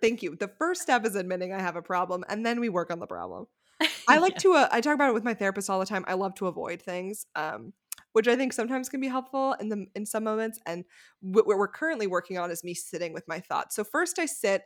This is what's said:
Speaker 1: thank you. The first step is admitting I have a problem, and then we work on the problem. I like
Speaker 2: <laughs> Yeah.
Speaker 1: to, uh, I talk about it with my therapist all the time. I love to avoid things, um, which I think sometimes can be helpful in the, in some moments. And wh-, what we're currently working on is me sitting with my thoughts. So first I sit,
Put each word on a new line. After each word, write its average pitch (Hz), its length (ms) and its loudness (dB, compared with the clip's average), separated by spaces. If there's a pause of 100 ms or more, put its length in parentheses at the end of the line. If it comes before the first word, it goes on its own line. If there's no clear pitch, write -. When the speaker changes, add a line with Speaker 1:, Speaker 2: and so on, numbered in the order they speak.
Speaker 1:
thank 226 220 2
you. 160 120 -4
The 196 120 -6
first 349 340 -2
step 247 240 2
is 202 100 0
admitting 185 380 -4
I 190 80 -4
have 175 140 -2
a 170 60 -6
problem, 180 480 -2
and 220 160 -4
then 240 140 2
we 240 100 0
work 175 220 -2
on 170 80 -4
the - 80 -10
problem. 90 400 -10 (600)
I 285 120 10
like 370 140 4
Speaker 2:
<laughs> - 20 -
Yeah. - 40 -8
Speaker 1:
to, 381 140 8
uh, 285 180 8
I 233 100 2
talk 294 140 2
about 277 140 4
it 233 40 2
with 214 120 0
my 233 100 0
therapist 196 340 -2
all 190 100 2
the 190 60 0
time. 190 220 -2
I 185 80 -2
love 190 200 -2
to 190 120 -4
avoid 170 340 -6
things, 185 440 -8 (100)
um, 151 380 -6 (400)
which 220 140 6
I 240 80 6
think 262 180 0
sometimes 254 360 -2
can 262 120 -4
be 269 80 -2
helpful 262 500 -2
in 214 100 -4
the, 202 260 -4
in 208 100 -6
some 220 180 -2
moments. 220 420 -2
And 170 200 -6 (360)
wh-, 190 240 6
what - 20 2
we're 196 200 4
currently 254 400 -2
working 180 300 -2
on 175 140 -2
is 170 120 -8
me 175 100 -8
sitting 170 400 -6
with 175 140 -12
my 165 120 -4
thoughts. - 360 -4
So 214 80 -2
first 330 360 -2
I 330 80 2
sit, 196 380 0